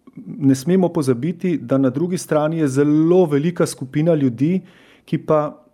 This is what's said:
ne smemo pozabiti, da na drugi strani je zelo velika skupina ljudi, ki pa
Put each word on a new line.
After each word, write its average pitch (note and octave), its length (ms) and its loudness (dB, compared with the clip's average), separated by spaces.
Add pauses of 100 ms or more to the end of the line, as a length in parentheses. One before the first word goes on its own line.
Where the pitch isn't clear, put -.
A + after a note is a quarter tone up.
(240)
ne C#3 300 2
smemo F3 340 2
pozabiti, E3 680 -2
da C3 220 -2
na C3+ 120 2
drugi F3 280 -4
strani D#3 400 -2
je D#3 100 0
zelo D3+ 560 2
velika D#3 400 0
skupina D3+ 500 -2
ljudi, C#3+ 460 0 (420)
ki - 180 -4
pa D3+ 360 0 (180)